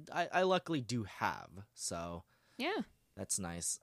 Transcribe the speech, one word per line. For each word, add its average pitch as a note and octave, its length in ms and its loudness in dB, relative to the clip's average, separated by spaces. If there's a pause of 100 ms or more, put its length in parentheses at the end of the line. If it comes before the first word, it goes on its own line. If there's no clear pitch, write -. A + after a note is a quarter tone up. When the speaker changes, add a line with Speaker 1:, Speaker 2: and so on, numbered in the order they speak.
(120)
Speaker 1:
I, E3+ 180 0
I F3+ 120 6
luckily F3+ 400 4
do A#2 220 0
have. D2+ 440 -2 (240)
So E2+ 520 -4 (340)
Speaker 2:
Yeah. E4 240 0 (340)
Speaker 1:
that's - 220 -2
nice. E2+ 440 -2